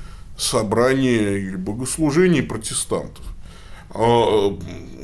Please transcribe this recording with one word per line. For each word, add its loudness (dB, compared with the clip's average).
собрания 2
или -4
богослужения 2
протестантов. -4
А, 4